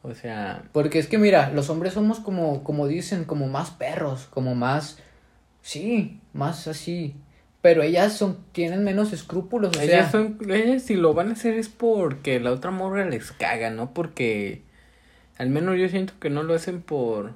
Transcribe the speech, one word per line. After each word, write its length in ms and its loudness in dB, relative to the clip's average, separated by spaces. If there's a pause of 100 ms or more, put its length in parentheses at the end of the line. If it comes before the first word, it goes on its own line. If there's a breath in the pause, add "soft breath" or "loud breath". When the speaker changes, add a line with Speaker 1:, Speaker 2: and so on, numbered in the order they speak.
Speaker 1:
o 120 -12
sea. 480 -8 (100)
Speaker 2:
Porque 260 2
es 80 0
que, 120 2
mira, 320 6
los 200 0
hombres 240 -2
somos 260 0
como, 440 -2
como 220 -2
dicen, 380 -2
como 240 -2
más 220 -4
perros, 600 -6
como 240 -2
más, 440 -2 (640 soft breath)
sí, 580 -2 (120)
más 360 -4
así. 480 -6 (460 soft breath)
Pero 220 8
ellas 280 4
son, 260 -2 (120)
tienen 320 -2
menos 300 0
escrúpulos, 640 -2
o 40 -2
Speaker 1:
Ellas 300 6
Speaker 2:
sea. 0 -
Speaker 1:
son, 280 0 (120)
ellas 320 2
si 140 0
lo 180 4
van 140 2
a 40 -2
hacer 220 -2
es 140 -4
porque 720 0
la 100 0
otra 220 -2
morra 340 -2
les 240 -6
caga, 400 -2
¿no? 240 -8
Porque 680 -4 (760 soft breath)
al 100 -2
menos 300 0
yo 100 2
siento 320 -4
que 80 -4
no 140 -2
lo 120 0
hacen 280 -4
por 540 -2